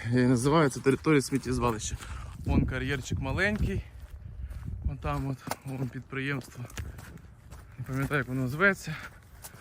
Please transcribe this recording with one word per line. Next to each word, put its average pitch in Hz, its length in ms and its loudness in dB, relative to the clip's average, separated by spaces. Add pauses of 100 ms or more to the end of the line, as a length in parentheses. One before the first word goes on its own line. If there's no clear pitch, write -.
Я 117 60 0
її 123 160 6
називаю, 139 420 6
це 123 100 -6
територія 135 420 6
сміттєзвалища. 120 760 0 (480)
Вон - 200 4
кар'єрчик 131 540 -2
маленький. 185 680 0 (1040)
Отам 143 360 -2
от, 135 100 -2 (280)
вон 131 240 -4
підприємство. 131 760 -6 (1120)
Не 127 80 -8
пам'ятаю, 135 340 0
як 120 80 -2
воно 127 200 0
зветься. 156 480 2 (640)